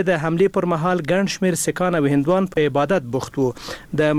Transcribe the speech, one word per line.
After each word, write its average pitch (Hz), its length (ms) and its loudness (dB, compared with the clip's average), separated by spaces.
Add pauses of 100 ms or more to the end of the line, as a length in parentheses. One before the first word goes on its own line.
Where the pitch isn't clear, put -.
(100)
د 165 120 0
حملې 165 260 2
پر 185 240 0
مهال 170 380 0
ګڼ 196 240 2
شمیر 185 200 0
سیکان 175 400 -2
او 151 180 2
هندوان 175 340 2
په 156 200 0
عبادت 143 500 0
بوخت - 220 -6
وو. 127 140 0 (480)
د 151 180 2